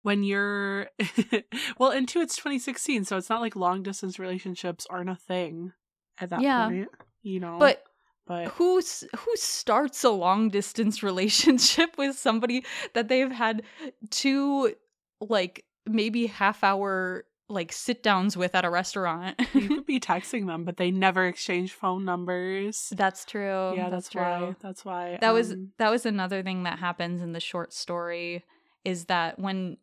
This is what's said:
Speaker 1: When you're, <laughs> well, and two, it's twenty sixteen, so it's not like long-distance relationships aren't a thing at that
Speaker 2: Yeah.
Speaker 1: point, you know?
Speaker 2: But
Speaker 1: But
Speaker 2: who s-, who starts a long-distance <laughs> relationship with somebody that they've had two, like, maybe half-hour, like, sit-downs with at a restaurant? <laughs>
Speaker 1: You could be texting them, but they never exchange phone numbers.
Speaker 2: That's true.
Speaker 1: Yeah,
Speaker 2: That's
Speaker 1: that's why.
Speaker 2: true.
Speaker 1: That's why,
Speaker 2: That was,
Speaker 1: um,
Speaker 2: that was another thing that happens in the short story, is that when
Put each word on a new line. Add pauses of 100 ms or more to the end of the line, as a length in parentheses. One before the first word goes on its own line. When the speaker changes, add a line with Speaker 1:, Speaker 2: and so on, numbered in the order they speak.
Speaker 1:
When
you're, (440)
<laughs>
well,
and
two,
it's
twenty
sixteen,
so
it's
not
like
long-distance
relationships
aren't
a
thing (480)
at
that
Speaker 2:
Yeah.
Speaker 1:
point, (320)
you
know?
Speaker 2:
But (440)
Speaker 1:
But
Speaker 2:
who
s-, (100)
who
starts
a
long-distance
<laughs>
relationship
with
somebody (280)
that
they've
had (480)
two, (460)
like, (220)
maybe
half-hour, (240)
like,
sit-downs
with
at
a
restaurant?
<laughs>
Speaker 1:
You
could
be
texting
them,
but
they
never
exchange
phone
numbers.
Speaker 2:
That's
true.
Speaker 1:
Yeah,
Speaker 2:
That's
Speaker 1:
that's
why.
Speaker 2:
true.
Speaker 1:
That's
why,
Speaker 2:
That
was,
Speaker 1:
um,
Speaker 2:
that
was
another
thing
that
happens
in
the
short
story, (400)
is
that
when